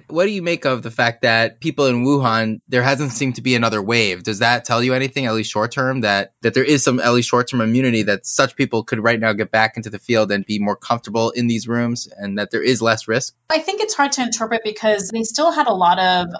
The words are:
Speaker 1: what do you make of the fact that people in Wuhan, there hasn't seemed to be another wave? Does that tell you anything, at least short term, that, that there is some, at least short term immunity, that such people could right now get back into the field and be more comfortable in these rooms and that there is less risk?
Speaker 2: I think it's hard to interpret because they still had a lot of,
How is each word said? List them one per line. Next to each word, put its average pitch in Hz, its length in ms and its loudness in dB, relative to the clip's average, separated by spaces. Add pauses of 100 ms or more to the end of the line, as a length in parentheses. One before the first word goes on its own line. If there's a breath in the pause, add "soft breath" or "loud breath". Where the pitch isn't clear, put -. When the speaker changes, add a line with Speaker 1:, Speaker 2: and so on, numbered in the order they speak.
Speaker 1:
what 165 180 0
do 220 60 0
you 196 100 -6
make 170 240 -2
of 127 160 0
the 113 80 -10
fact 117 320 -2
that 113 380 0
people 151 260 -2
in 123 180 2
Wuhan, 113 640 0
there 123 140 0
hasn't 139 300 0
seemed 127 240 -4
to 117 80 -14
be 127 100 2
another 110 300 0
wave? 101 400 0
Does 104 160 -4
that 117 260 2
tell 120 180 0
you 127 120 2
anything, 131 320 -2
at 110 80 0
least 107 160 -4
short 110 200 -2
term, 131 300 -2
that, 101 400 0
that 113 140 2
there 131 80 4
is 143 200 2
some, 127 160 2
at 120 140 2
least 120 160 2
short 123 180 2
term 123 140 -2
immunity, 117 400 2
that 101 240 -2
such - 300 0
people 117 280 -2
could 113 160 -4
right 117 200 2
now 110 140 2
get 104 180 -4
back 110 260 2
into 113 140 -10
the 101 80 -12
field 107 320 0
and 98 120 -2
be 107 140 -4
more 101 180 0
comfortable 113 540 -2
in 120 160 -2
these 113 220 0
rooms 120 400 -2
and 101 320 -8
that 101 100 -4
there 104 140 -2
is 120 180 2
less 113 260 0
risk? 117 280 -2 (160)
Speaker 2:
I 311 80 2
think 381 200 -6
it's 427 140 -4
hard 277 200 0
to 262 100 -2
interpret 226 400 -4
because 208 460 -2
they 226 120 -4
still 302 300 0
had 294 160 0
a 214 60 4
lot 185 260 4
of, 180 300 2 (100)